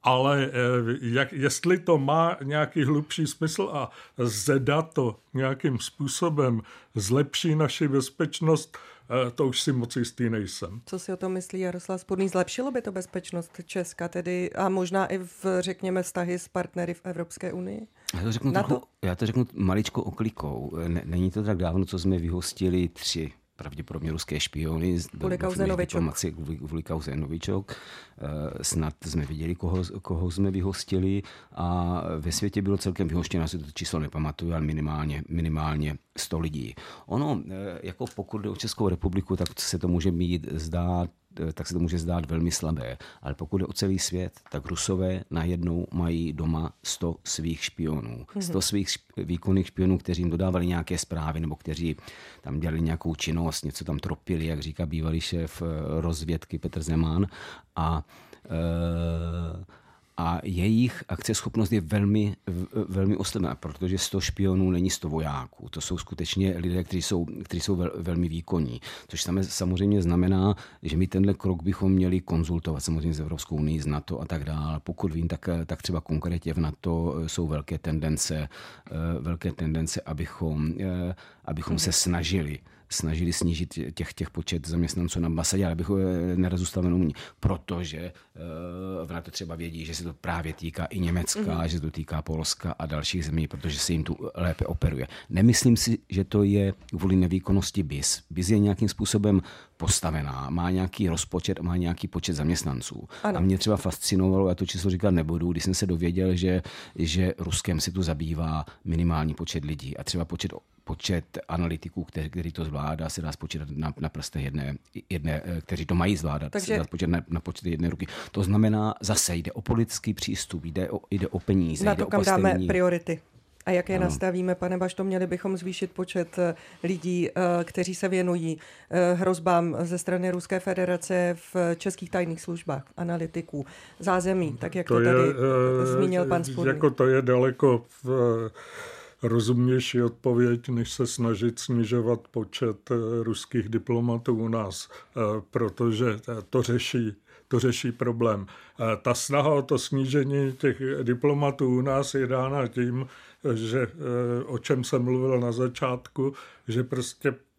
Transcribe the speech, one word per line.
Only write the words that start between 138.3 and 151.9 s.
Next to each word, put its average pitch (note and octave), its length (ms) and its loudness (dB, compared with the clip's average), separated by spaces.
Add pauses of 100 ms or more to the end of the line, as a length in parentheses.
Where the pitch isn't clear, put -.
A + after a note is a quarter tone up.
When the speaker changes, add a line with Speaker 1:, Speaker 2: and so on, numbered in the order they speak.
Speaker 1:
rozumnější B2 800 4
odpověď, A#2+ 640 4
než A#2 240 -2
se B2+ 140 0
snažit A#2 520 0
snižovat A#2 640 2 (100)
počet, A2 600 -2
eh, B2+ 40 2 (280)
ruských A2+ 460 -2
diplomatů A#2 680 2
u A2+ 120 0
nás, G#2+ 400 -2 (280)
eh, B2+ 40 -2 (300)
protože, A#2 560 2 (220)
eh, A2+ 220 -6
to B2+ 120 4
řeší, A#2 500 0 (360)
to B2+ 120 4
řeší A#2+ 320 2
problém. A#2 540 0 (340)
Eh, A#2 40 -2 (180)
ta B2 120 4
snaha C#3+ 400 2
o C#3 80 4
to C#3 160 2
snížení C3+ 720 2
těch C3 240 2 (260)
diplomatů C#3 640 2 (100)
u - 20 4
nás C3+ 340 0